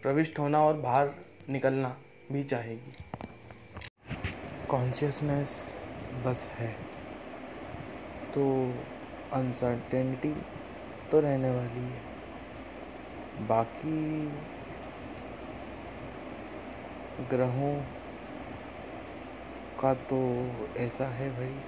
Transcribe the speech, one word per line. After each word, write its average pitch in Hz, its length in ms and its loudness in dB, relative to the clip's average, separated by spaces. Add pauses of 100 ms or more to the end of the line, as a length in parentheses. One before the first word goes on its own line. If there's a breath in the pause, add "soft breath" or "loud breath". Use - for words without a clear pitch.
प्रविष्ट 151 360 4
होना 147 220 6
और 151 160 8
बाहर 139 380 6 (360)
निकलना 135 460 4 (360)
भी 143 120 2
चाहेगी। 120 480 -2 (1700)
कॉन्शियसनेस 143 880 2 (680)
बस 127 280 0
है 117 180 -2 (1600)
तो 143 120 6 (880)
अनसर्टेनिटी 127 1000 2 (760)
तो 156 100 10
रहने 135 300 6
वाली 123 320 2
है। - 1600 -8
बाकी 151 840 4 (3000)
ग्रहों 131 440 4 (2000)
का 135 120 8 (120)
तो 131 140 2 (580)
ऐसा 123 320 0
है 131 220 -2
भाई 127 240 -2 (140)